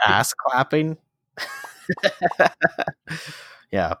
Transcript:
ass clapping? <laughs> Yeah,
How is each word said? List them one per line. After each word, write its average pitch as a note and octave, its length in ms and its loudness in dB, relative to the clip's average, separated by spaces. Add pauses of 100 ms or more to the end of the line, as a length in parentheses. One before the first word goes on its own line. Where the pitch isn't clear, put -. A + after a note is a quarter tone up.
ass G#2 280 4
clapping? D#3 640 0 (400)
<laughs> - 1120 -2 (1200)
Yeah, F2 300 0